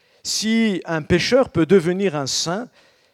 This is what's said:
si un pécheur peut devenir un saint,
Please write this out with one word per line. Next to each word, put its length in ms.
si 640
un 160
pécheur 480
peut 160
devenir 500
un 100
saint, 420